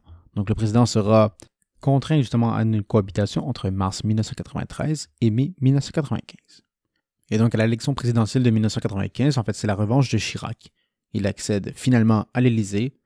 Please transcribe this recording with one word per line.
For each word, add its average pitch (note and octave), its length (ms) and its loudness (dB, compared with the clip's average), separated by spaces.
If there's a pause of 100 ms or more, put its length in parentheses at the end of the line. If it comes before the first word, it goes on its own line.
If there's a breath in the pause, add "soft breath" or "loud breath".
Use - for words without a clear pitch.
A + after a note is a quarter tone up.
(340 soft breath)
Donc G2+ 140 -4
le G#2+ 80 0
président A2+ 300 2
sera G#2+ 500 4 (440)
contraint C#3 380 0
justement A#2 340 2
à G#2+ 100 0
une A2 200 0
cohabitation G2+ 640 -2
entre G2+ 220 -4
mars F#2+ 320 -4
mille G#2+ 140 0
neuf A2 100 0
cent - 80 -12
quatre-vingt-treize - 760 -6 (100)
et C#3 100 2
mai C3+ 300 0
mille C3 140 4
neuf C#3 100 0
cent - 80 -14
quatre-vingt-quinze. - 680 -8 (680)
Et G#2+ 80 2
donc A2+ 160 2
à A2 40 0
l'élection A2+ 360 0
présidentielle A#2 480 0
de B2 80 4
mille A2 120 2
neuf G#2+ 100 0
cent A2+ 80 -6
quatre-vingt-quinze, G#2 580 -2
en A2 60 0
fait G#2 100 -4
c'est - 140 -4
la G2+ 80 0
revanche A#2 340 2
de A2 80 2
Chirac. - 540 -8 (400)
Il G2+ 160 -2
accède - 480 -4
finalement A2+ 580 2
à B2+ 60 0
l'Élysée A2+ 520 0 (140)